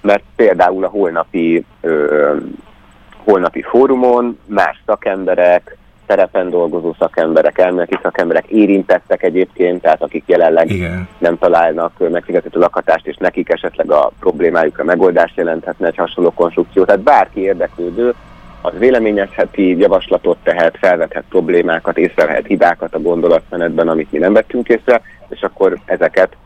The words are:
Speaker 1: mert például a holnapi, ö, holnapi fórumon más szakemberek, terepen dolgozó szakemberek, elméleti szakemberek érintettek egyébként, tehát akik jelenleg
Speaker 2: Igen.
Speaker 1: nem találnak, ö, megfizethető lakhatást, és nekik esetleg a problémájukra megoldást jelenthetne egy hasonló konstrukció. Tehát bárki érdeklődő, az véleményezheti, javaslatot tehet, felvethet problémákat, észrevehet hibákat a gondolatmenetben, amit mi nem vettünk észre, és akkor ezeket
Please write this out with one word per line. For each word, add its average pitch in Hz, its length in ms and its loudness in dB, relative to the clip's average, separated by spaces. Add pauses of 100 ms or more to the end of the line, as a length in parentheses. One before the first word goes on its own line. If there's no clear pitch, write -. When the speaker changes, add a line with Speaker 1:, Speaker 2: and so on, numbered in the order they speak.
Speaker 1:
mert 104 200 2 (140)
például 95 480 2
a 90 40 -4
holnapi, 85 760 -2 (160)
ö, 73 560 0 (800)
holnapi 92 460 0
fórumon 123 840 2
más 95 400 -2
szakemberek, 92 880 0 (300)
terepen 92 440 0
dolgozó 85 480 -2
szakemberek, 80 600 0
elméleti 90 440 0
szakemberek 85 440 -2
érintettek 98 760 0
egyébként, 90 600 -2
tehát 78 200 2
akik 76 240 -6
jelenleg 82 440 2
Speaker 2:
Igen. 90 380 -6 (100)
Speaker 1:
nem 85 200 -2
találnak, 85 600 0
ö, 90 100 -2
megfizethető 85 520 -4
lakhatást, 85 460 0
és 76 100 -10
nekik - 340 -4
esetleg 80 400 -4
a 73 300 2
problémájukra 80 640 0
megoldást 87 520 0
jelenthetne 85 500 -4
egy 82 100 -2
hasonló 85 340 -2
konstrukció. 87 540 0
Tehát 98 180 2
bárki 110 380 2
érdeklődő, 92 720 -4 (480)
az 90 160 -4
véleményezheti, 101 1000 0
javaslatot 92 640 0
tehet, 85 380 0
felvethet 85 480 -2
problémákat, 85 680 -2
észrevehet 82 480 0
hibákat 85 480 -2
a 80 60 -4
gondolatmenetben, 85 880 0
amit 80 240 -4
mi 73 60 -4
nem 92 140 2
vettünk 110 360 0
észre, 117 320 2 (280)
és - 140 -14
akkor 95 420 -2
ezeket 87 600 -2